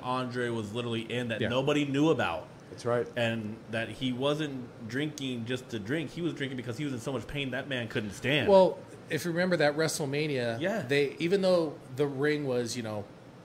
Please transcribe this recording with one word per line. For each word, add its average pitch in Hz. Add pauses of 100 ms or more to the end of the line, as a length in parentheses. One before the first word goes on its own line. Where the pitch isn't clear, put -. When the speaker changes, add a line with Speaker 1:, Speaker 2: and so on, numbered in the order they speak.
Speaker 1:
Andre 123
was 107
literally 117 (100)
in 120
that 107
Speaker 2:
Yeah. 107
Speaker 1:
nobody 143
knew 143
about. 98 (240)
Speaker 3:
That's -
right. 120
Speaker 1:
And 113 (160)
that 113
he 127
wasn't 139 (240)
drinking 131
just 127
to 113
drink. 127
He 165
was 160
drinking 135
because 117
he 151
was 139
in 120
so 139
much 117
pain 139
that 131
man 120
couldn't 107
stand. 127
Speaker 2:
Well, 190 (320)
if 156
you 175
remember 175
that 147
WrestleMania, 143
Speaker 1:
Yeah. 190
Speaker 2:
they, 143
even 175
though 175 (220)
the 143
ring 147
was, 123
you 120
know, 107 (380)